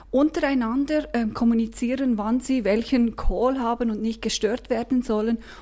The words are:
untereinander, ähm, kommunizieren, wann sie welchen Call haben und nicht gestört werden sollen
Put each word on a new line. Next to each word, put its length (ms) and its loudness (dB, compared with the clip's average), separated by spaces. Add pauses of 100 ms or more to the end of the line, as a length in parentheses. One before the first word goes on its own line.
untereinander, 1040 0
ähm, 220 0
kommunizieren, 840 0
wann 220 0
sie 240 0
welchen 540 2
Call 420 2
haben 320 -2
und 100 -4
nicht 220 -4
gestört 480 -2
werden 320 0
sollen 340 0 (240)